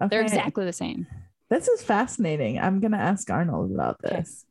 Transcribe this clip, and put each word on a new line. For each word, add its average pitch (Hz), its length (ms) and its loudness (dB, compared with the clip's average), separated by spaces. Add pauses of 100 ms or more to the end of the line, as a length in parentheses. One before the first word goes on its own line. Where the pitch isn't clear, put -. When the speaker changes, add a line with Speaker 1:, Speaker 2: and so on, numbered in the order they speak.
Speaker 1:
They're 220 120 2
Speaker 2:
Okay. 220 40 2
Speaker 1:
exactly 214 400 0
the 175 80 -2
same. 170 320 -6 (460)
Speaker 2:
This 262 160 2
is 480 160 2
fascinating. 185 720 0
I'm 190 220 2
gonna 214 180 2
ask 190 320 0
Arnold 98 420 0
about 64 320 0
Speaker 1:
Okay, - 140 -2
Speaker 2:
this. - 340 -8